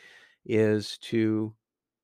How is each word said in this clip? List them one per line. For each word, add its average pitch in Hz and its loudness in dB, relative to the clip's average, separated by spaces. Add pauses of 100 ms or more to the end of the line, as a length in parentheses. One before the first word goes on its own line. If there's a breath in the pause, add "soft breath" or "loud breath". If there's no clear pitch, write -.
(460 loud breath)
is 107 0
to 110 -2 (500)